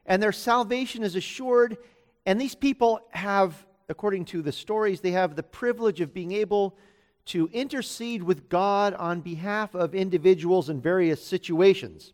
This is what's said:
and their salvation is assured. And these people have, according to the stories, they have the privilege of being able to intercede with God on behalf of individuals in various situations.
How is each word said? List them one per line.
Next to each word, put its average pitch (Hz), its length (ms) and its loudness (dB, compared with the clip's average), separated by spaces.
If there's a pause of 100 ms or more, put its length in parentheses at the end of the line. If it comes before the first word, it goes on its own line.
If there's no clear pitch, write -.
and 185 160 2
their 214 120 2
salvation 240 720 0
is 180 100 -2
assured. 240 640 0 (500)
And 196 140 2
these 269 160 -6
people 233 540 2
have, 190 540 0 (240)
according 196 360 -4
to 165 180 -6
the 143 80 -4
stories, 214 500 -2
they 180 120 -2
have 180 240 0
the 156 80 -6
privilege 226 560 -2
of 156 120 -6
being 180 200 -8
able 202 440 0 (500)
to 165 260 0
intercede 233 680 -6
with 170 280 -2
God 202 460 0
on 170 260 -4
behalf 185 560 -6
of 170 180 -2
individuals 180 760 2
in 147 120 -4
various 170 440 2
situations. 180 880 0